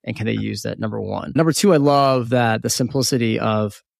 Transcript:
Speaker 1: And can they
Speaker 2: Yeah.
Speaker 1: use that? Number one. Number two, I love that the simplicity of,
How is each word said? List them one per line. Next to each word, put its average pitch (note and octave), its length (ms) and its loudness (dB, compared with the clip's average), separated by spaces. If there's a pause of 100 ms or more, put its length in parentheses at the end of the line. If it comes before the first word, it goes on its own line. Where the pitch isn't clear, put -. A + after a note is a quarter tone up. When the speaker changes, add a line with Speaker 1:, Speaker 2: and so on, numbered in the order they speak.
Speaker 1:
And A#2 120 -6
can G#2+ 100 -6
they A2+ 80 -2
Speaker 2:
Yeah. G#2+ 80 -4
Speaker 1:
use G#2 220 -6
that? A2 160 -6
Number G#2+ 220 -6
one. G2+ 340 -6
Number D#3+ 180 2
two, F#3+ 200 4
I D#3 40 6
love C#3 520 2
that A#2 320 2
the A#2 80 -4
simplicity A#2+ 720 0
of, G#2+ 420 -2 (180)